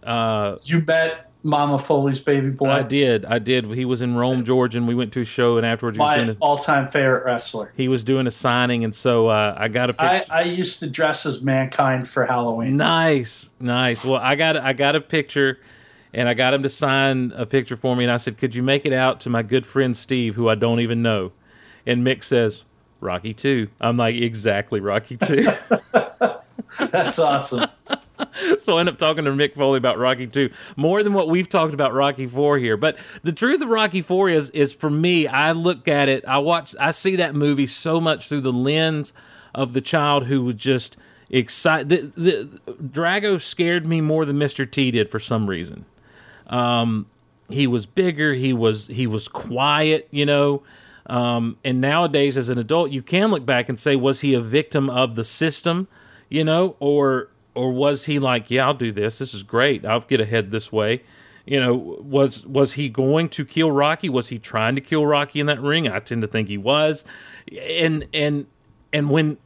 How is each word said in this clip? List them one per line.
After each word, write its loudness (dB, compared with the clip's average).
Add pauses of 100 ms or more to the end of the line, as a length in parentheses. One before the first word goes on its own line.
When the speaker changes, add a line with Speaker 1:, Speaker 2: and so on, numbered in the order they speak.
Speaker 1:
uh, -2
Speaker 2:
You 2
met 0 (120)
Mama 0
Foley's 0
baby 0
boy? 0
Speaker 1:
I 2
did. 2
I 0
did. 0
He -4
was -2
in 0
Rome, 0
Georgia, 2
and 0
we 0
went -2
to -4
a -2
show, 2
and 2
afterwards -2
he -2
was 2
Speaker 2:
My 2
Speaker 1:
doing 0
a -6
Speaker 2:
all-time 2
favorite 2
wrestler. -4
Speaker 1:
he 0
was 0
doing 2
a 0
signing, 0
and -4
so, 4
uh, 2
I -2
got 0
a -4
Speaker 2:
I, 2
Speaker 1:
pic- -10
Speaker 2:
I 2
used -4
to -8
dress -2
as -6
Mankind 0
for 0
Halloween. -2
Speaker 1:
Nice, 0 (100)
nice. 0
Well, 2
I 2
got, 2
I 0
got 2
a 2
picture, -2 (520)
and 0
I 2
got 2
him 0
to 0
sign 0
a -6
picture -2
for 0
me, 2
and 2
I 2
said, -6
"Could -2
you -2
make 2
it 0
out 0
to -6
my 0
good -2
friend 0
Steve, -4
who 0
I 4
don't 0
even -2
know?" 0 (560)
And 0
Mick 0
says, 0 (360)
"Rocky -6
two." 0 (120)
I'm 0
like, 0
"Exactly, -2
Rocky -4
two." 2 (240)
<laughs> -2
Speaker 2:
That's 0
awesome. 0 (880)
Speaker 1:
So 0
I 4
end 2
up -6
talking 0
to 2
Mick 0
Foley 2
about 2
Rocky 0
two, 0 (260)
more 2
than 2
what 2
we've 0
talked 0
about 0
Rocky 0
four 2
here. 0
But -2 (260)
the -4
truth 0
of -4
Rocky 2
four 2
is, 2
is 0
for -4
me, 2
I 2
look 0
at 4
it, 0
I 2
watch, 0
I 2
see -2
that 0
movie 2
so -2
much -2
through -4
the 0
lens 0 (420)
of -4
the 0
child 0
who 0
was -2
just -2 (340)
excited. 0
The, 0
the, -2
Drago -2
scared -2
me 2
more 2
than -2
Mister -2
T 0
did 0
for -6
some -2
reason. -8 (640)
Um, 0 (420)
he -2
was -2
bigger. 0
He 0
was, 0
he -4
was -4
quiet, 0
you 0
know. 2 (440)
Um, -2
and -2
nowadays, 2
as -2
an -2
adult, 0
you -6
can 2
look -2
back 2
and -4
say, 2
was 0
he 2
a 2
victim -2
of 0
the -4
system, -2 (420)
you 0
know, 2
or, 2 (260)
or -2
was 0
he 0
like, 0
"Yeah, 2
I'll 2
do -4
this. -4
This -8
is -12
great. 0
I'll 0
get -2
ahead -2
this -6
way." -2 (440)
You 0
know, 2
was, -2
was 0
he -4
going 0
to -8
kill 2
Rocky? 0
Was -2
he -10
trying -2
to -4
kill 0
Rocky 0
in 0
that -2
ring? 0
I -4
tend -6
to -2
think -2
he -8
was. 0 (560)
And, -2
and, -2 (460)
and 0
when 2